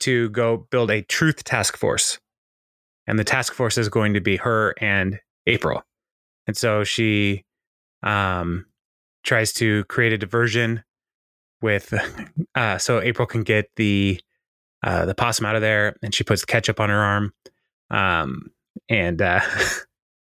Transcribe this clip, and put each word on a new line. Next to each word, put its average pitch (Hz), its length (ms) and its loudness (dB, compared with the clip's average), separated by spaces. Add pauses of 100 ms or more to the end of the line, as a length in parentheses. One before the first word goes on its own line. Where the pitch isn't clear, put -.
to 120 300 2
go 117 400 0
build 120 200 0
a 107 120 0
truth - 420 0
task - 320 -2
force, - 420 0 (880)
and 107 120 2
the 107 60 2
task 127 300 -2
force 120 240 0
is 110 100 2
going 107 260 2
to 104 60 2
be 98 160 0
her 110 440 0
and 98 380 0 (280)
April. - 360 0 (640)
And 110 100 -4
so 107 280 0
she, 104 600 0 (580)
um, 92 640 0 (580)
tries 113 300 0
to 107 300 2
create 117 280 0
a 110 60 0
diversion 113 640 0 (800)
with, 104 300 0 (340)
<laughs> - 280 -8
uh, 107 240 0
so 117 220 0
April 120 260 -2
can 113 160 -2
get 107 340 0
the, 98 440 2 (640)
uh, 87 220 0
the 95 80 -2
possum 113 320 0
out 110 100 0
of 107 60 0
there, 107 400 2
and 107 120 -6
she - 100 0
puts 101 200 0
ketchup - 360 0
on 107 100 0
her 104 100 2
arm. 101 320 2 (580)
Um, 85 600 0 (380)
and, 87 340 0
uh, 92 180 4 (1000)